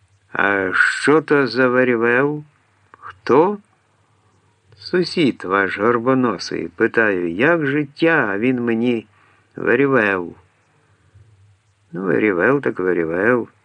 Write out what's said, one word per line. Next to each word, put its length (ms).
"А 360
що 500
то 240
за 220
верівел? 760
Хто?" 600
"Сусід 680
ваш 340
горбоносий. 880
Питаю, 600
як 360
життя, 680
а 60
він 260
мені 420
верівел". 760
"Ну, 100
верівел 580
так 180
верівел. 680